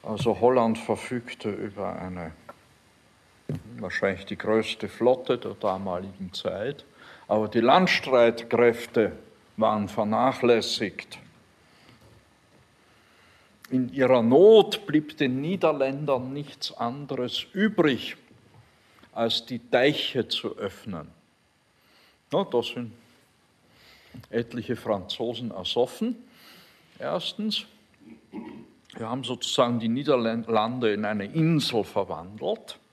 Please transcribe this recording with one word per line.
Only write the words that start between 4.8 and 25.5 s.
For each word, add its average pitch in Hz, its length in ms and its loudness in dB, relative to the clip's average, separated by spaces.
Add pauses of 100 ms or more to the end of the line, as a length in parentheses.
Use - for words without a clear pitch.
Flotte 127 480 2
der 104 160 -10
damaligen 95 800 -6
Zeit, 104 500 -8 (460)
aber 107 180 2
die 113 140 2
Landstreitkräfte 120 1500 4 (420)
waren 107 320 0
vernachlässigt. 113 1300 0 (2500)
In 127 240 -2
ihrer 127 280 4
Not 185 640 8
blieb 151 320 -2
den 131 220 0
Niederländern 143 920 -2
nichts - 400 -10
anderes 123 800 -6
übrig, 175 640 0 (960)
als 113 320 -2
die 120 240 -10
Deiche 135 580 2
zu - 300 -6
öffnen. 95 500 -10 (1300)
Ja, 185 100 0
da 120 180 0
sind 117 300 -10 (1400)
etliche 117 460 -6
Franzosen 113 760 -6